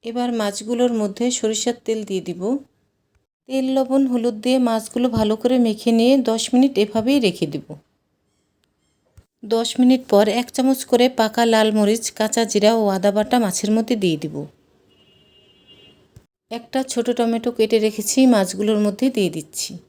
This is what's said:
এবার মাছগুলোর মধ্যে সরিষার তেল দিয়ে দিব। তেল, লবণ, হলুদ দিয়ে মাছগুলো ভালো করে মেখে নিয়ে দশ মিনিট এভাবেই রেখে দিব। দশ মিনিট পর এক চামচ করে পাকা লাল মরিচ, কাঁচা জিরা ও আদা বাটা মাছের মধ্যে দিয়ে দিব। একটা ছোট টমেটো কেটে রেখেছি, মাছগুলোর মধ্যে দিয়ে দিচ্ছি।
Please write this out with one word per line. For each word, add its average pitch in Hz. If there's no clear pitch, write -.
এবার 240
মাছগুলোর 226
মধ্যে 208
সরিষার 220
তেল 220
দিয়ে 190
দিব। 175
তেল, 262
লবণ, 262
হলুদ 240
দিয়ে 254
মাছগুলো 233
ভালো 220
করে 247
মেখে 226
নিয়ে 233
দশ 226
মিনিট 262
এভাবেই 220
রেখে 180
দিব। 147
দশ 226
মিনিট 254
পর 202
এক 247
চামচ 262
করে 247
পাকা 220
লাল 220
মরিচ, 214
কাঁচা 220
জিরা 208
ও -
আদা 190
বাটা 214
মাছের 208
মধ্যে 220
দিয়ে 180
দিব। 156
একটা 233
ছোট 240
টমেটো 233
কেটে 220
রেখেছি, 214
মাছগুলোর 208
মধ্যে 208
দিয়ে 196
দিচ্ছি। -